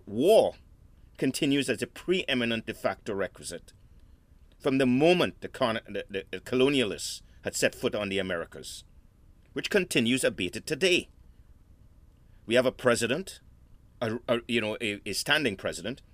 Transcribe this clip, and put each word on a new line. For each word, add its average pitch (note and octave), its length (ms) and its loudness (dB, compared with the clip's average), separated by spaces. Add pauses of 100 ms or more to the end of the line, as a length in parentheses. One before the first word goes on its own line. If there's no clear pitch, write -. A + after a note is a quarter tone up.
war B2 480 4 (640)
continues C#3 520 0
as G#2+ 120 -2
a A#2 60 -4
preeminent B2 760 -2
de A2 80 -6
facto G#2 400 -4
requisite - 600 -8 (880)
from C3+ 180 0
the C3+ 80 4
moment C#3 560 4
the - 60 -8
con-, A2+ 400 0
the, G2+ 220 -6
the, G2 220 -6
the F#2 80 -8
colonialists B2+ 840 0 (220)
had - 120 -6
set - 200 0
foot - 200 -2
on G#2 140 -4
the F#2+ 100 -2
Americas, E2+ 640 -6 (720)
which D3 160 -6
continues C3 540 2
abated G2+ 420 -2
today. E3+ 440 0 (1400)
We A2 100 0
have B2+ 100 6
a B2+ 60 0
president, A#2+ 680 0 (600)
a, A2+ 160 -2 (100)
a, A#2 200 2
you A#2 140 0
know, G#2+ 200 -2
a, G#2 240 -4
a G2+ 80 -6
standing C#3+ 420 0
president, F#2+ 460 -6 (120)